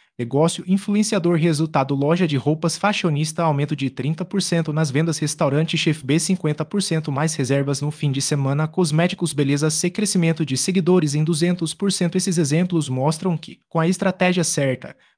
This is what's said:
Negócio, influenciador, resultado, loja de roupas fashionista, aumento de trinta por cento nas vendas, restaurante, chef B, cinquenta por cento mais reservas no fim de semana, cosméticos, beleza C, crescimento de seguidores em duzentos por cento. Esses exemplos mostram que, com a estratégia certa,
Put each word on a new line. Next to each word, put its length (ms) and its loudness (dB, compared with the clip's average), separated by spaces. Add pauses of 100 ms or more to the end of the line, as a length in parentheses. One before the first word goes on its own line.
(180)
Negócio, 480 0
influenciador, 720 2
resultado, 560 0
loja 320 2
de 120 0
roupas 400 -2
fashionista, 680 -2
aumento 320 0
de 140 -2
trinta 340 -4
por 180 -4
cento 300 -2
nas 180 0
vendas, 300 0
restaurante, 580 0
chef 280 -2
B, 120 2
cinquenta 460 -2
por 180 -4
cento 300 -2
mais 240 -2
reservas 460 0
no 100 -2
fim 220 -2
de 80 -2
semana, 440 0
cosméticos, 680 0
beleza 360 2
C, 200 -2
crescimento 560 0
de 100 -2
seguidores 600 2
em 80 2
duzentos 500 0
por 180 -2
cento. 260 0
Esses 200 0
exemplos 500 2
mostram 500 0
que, 300 -16
com 100 -6
a 120 2
estratégia 560 2
certa, 500 -2 (220)